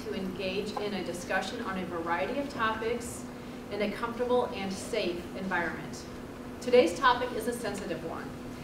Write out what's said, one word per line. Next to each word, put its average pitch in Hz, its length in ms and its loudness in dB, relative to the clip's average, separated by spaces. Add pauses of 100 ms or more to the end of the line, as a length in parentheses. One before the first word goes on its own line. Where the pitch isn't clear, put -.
to 208 100 -4
engage 190 560 -2
in 202 240 -2
a 180 80 -2
discussion 190 600 -2
on 190 180 -2
a 180 60 -2
variety 175 520 0
of 277 100 -2
topics 226 760 0 (480)
in 208 100 0
a 208 80 4
comfortable 240 640 2
and 196 180 -2
safe 185 480 0 (160)
environment. 180 680 -2 (560)
Today's 247 360 8
topic 247 380 6
is 226 140 0
a 240 40 2
sensitive 202 520 -4
one. 131 180 -6 (420)